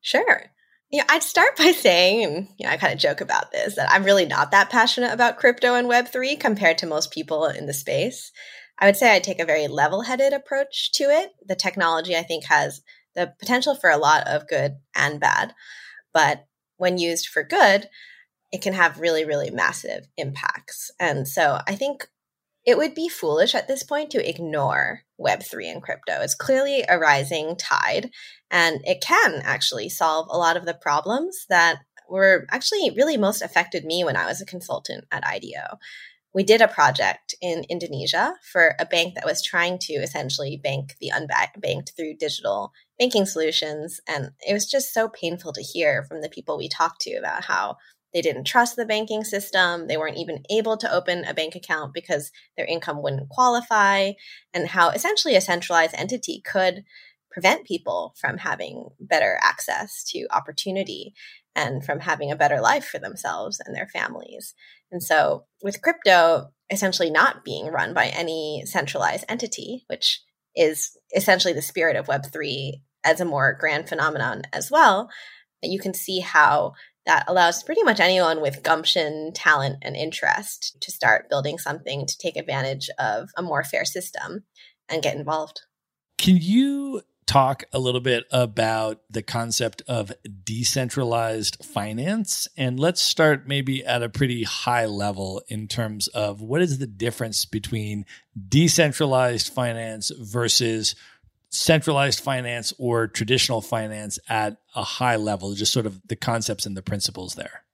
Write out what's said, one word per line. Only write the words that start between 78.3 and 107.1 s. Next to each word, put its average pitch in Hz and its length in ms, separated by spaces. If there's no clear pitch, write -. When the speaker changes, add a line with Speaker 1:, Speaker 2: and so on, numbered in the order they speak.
Speaker 1:
with 139 220
gumption, 156 720
talent, 139 480
and 139 120
interest - 840
to - 100
start - 380
building 147 300
something 143 480
to - 100
take 165 180
advantage 135 640
of 117 400
a 175 60
more 147 200
fair - 220
system - 600
and 160 140
get - 120
involved. 156 460
Speaker 2:
Can 185 200
you 262 640
talk 135 360
a 139 60
little 123 220
bit 123 300
about 110 800
the 113 120
concept 117 680
of 110 240
decentralized 117 1200
finance? 127 840
And 127 220
let's 170 220
start 147 460
maybe 135 380
at 123 180
a 117 60
pretty 120 340
high 120 420
level 101 640
in 110 200
terms 107 400
of 104 340
what 127 200
is 147 180
the 135 80
difference 110 580
between 104 600
decentralized 131 1080
finance 113 640
versus 113 760
centralized 143 720
finance 120 580
or 117 300
traditional 117 540
finance 107 640
at 107 300
a 110 80
high 123 320
level, 101 380
just 107 180
sort 117 140
of 95 220
the 113 80
concepts 113 500
and 101 100
the 95 60
principles - 540